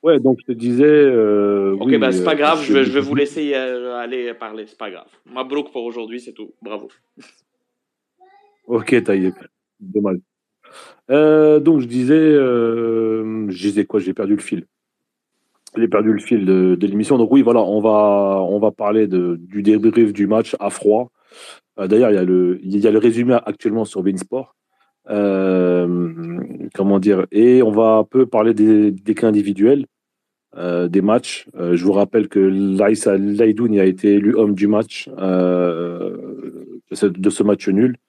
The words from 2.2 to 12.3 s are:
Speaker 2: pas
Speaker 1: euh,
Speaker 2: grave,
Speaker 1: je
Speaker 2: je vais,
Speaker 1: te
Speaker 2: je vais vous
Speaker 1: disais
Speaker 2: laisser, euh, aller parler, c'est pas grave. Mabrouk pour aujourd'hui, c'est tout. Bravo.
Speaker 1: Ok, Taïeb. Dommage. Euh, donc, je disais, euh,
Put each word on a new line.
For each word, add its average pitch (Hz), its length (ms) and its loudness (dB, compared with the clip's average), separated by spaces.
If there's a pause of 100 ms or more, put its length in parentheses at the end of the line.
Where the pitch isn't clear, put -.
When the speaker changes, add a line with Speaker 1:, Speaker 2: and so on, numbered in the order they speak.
Speaker 2:
pas 165 100 0
Speaker 1:
euh, - 20 0
Speaker 2:
grave, 151 260 0
Speaker 1:
je 143 40 -8
Speaker 2:
je 151 80 -2
vais, 139 80 4
Speaker 1:
te 131 80 2
Speaker 2:
je - 40 -6
vais 143 80 0
vous 139 140 -6
Speaker 1:
disais 143 260 -4
Speaker 2:
laisser, 143 140 -4
euh, 123 400 -8
aller 120 400 -8
parler, 110 320 -16
c'est - 100 -20
pas 104 140 -12
grave. 85 160 -20 (180)
Mabrouk 131 460 -8
pour 120 120 -10
aujourd'hui, 117 380 -12
c'est 120 120 -20
tout. 107 180 -20 (100)
Bravo. 104 260 -14 (1800)
Speaker 1:
Ok, 117 360 -2
Taïeb. 95 300 -2 (460)
Dommage. 95 400 -4 (880)
Euh, 151 500 4
donc, 143 220 2
je 120 60 -6
disais, 123 260 0
euh, 113 1400 0